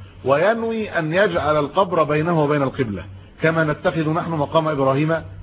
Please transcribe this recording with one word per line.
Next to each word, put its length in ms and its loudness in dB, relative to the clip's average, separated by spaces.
وينوي 720 0
أن 140 -2
يجعل 440 2
القبر 460 0
بينه 420 2
وبين 180 2
القبلة، 420 -4
كما 200 2
نتخذ 460 -2
نحن 200 -2
مقام 380 0
إبراهيم 460 2